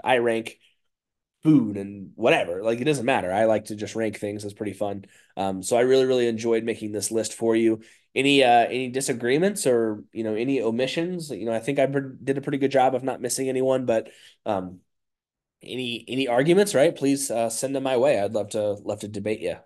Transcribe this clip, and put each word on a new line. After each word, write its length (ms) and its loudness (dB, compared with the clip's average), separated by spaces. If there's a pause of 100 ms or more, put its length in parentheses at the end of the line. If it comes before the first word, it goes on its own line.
I 140 4
rank 400 -2 (840)
food 320 4
and 400 -10
whatever. 480 2
Like, 160 0
it 60 -4
doesn't 200 0
matter. 240 0
I 140 2
like 220 2
to 100 -10
just 220 -8
rank 200 -2
things. 280 -8
It's 80 -10
pretty 180 -8
fun. 320 -6 (320)
Um, 260 -4
so 140 -2
I 60 4
really, 240 4
really 220 2
enjoyed 360 0
making 300 -6
this 180 -4
list 220 -2
for 200 0
you. 280 2 (340)
Any, 260 4
uh, 260 6
any 200 -4
disagreements 800 0
or, 460 0
you 100 -8
know, 120 -2
any 260 -2
omissions? 680 -2
You 160 -8
know, 80 -2
I 60 -2
think 200 -2
I 80 4
pre-, 360 -4
did 140 -2
a 40 -6
pretty 180 -4
good 120 2
job 240 4
of 80 -4
not 160 -4
missing 300 -4
anyone, 360 0
but, 240 0 (360)
um, 340 -4 (840)
any, 460 -8
any 220 -2
arguments, 440 2
right? 220 4
Please, 340 0
uh, 200 0
send 260 -6
them 80 -4
my 140 0
way. 200 4
I'd 160 -2
love 180 -4
to, 240 -2
love 260 -8
to 80 -8
debate 320 -6
you, 240 -4